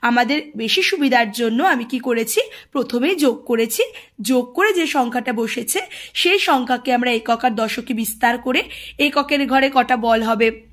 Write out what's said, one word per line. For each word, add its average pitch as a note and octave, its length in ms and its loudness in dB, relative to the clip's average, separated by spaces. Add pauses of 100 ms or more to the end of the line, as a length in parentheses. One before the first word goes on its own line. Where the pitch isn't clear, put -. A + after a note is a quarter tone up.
আমাদের A#3+ 300 2 (220)
বেশি A3+ 300 0
সুবিধার B3+ 380 2 (120)
জন্য A#3 200 0 (140)
আমি A#3+ 180 -4
কি C4 60 -4 (100)
করেছি? A3+ 320 0 (340)
প্রথমেই C4+ 500 0
যোগ A#3 120 4 (140)
করেছি, A3+ 320 0 (480)
যোগ B3 140 2 (120)
করে G4+ 220 2
যে E4 60 2 (120)
সংখ্যাটা A#3+ 360 -2 (100)
বসেছে, A3+ 360 -4 (420)
সেই F#4 180 4 (100)
সংখ্যাকে B3+ 480 0
আমরা B3 220 0
একক A3+ 260 -2
আর B3+ 80 4 (100)
দশকে A3+ 380 -4
বিস্তার A#3 340 0 (120)
করে B3+ 140 0 (460)
এককের C#4+ 360 0 (100)
ঘরে C4+ 240 4
কটা B3 200 2 (100)
বল A3+ 140 4 (100)
হবে A3+ 180 2 (240)